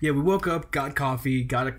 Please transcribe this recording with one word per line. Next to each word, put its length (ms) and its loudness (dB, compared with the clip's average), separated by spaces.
yeah, 100 2
we 100 2
woke 260 2
up, 240 -2
got 240 -2
coffee, 480 0
got, 240 0
uh, 120 -4